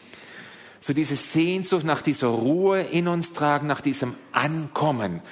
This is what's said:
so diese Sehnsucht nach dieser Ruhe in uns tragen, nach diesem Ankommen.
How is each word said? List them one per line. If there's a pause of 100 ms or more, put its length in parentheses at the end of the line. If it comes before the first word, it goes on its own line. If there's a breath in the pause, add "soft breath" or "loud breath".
(800 loud breath)
so
diese
Sehnsucht
nach
dieser
Ruhe
in
uns
tragen,
nach
diesem (160)
Ankommen. (120)